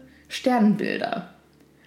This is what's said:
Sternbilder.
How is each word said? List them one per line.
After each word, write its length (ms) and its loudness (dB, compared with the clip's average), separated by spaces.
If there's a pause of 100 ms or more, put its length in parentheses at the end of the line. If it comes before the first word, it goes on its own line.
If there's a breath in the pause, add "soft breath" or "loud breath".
(280 loud breath)
Sternbilder. 1000 0 (580 loud breath)